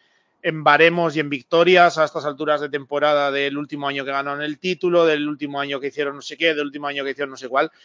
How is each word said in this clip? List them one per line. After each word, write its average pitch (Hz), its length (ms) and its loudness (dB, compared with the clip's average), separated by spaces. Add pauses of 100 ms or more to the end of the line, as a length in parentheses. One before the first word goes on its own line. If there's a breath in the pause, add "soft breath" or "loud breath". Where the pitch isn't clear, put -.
(440)
en 160 200 -4
baremos 160 520 4
y 156 40 -2
en 147 120 -2
victorias 170 680 4
a 160 60 2
estas 147 220 -4
alturas 147 360 -2
de 147 80 -6
temporada 143 600 0
del 139 260 -2
último 143 300 -8
año 139 180 -6
que 139 60 -8
ganaron 143 320 -6
el 151 160 -8
título, 175 480 2
del 147 200 0
último 143 320 -8
año 139 200 -6
que 135 80 -6
hicieron 143 300 -4
no 139 40 -16
sé 143 160 -14
qué, 160 160 2
del 147 140 -2
último 143 200 -10
año 139 160 -6
que 139 80 -6
hicieron 135 200 -6
no 131 60 -16
sé 127 120 -12
cuál. 139 220 0 (140 soft breath)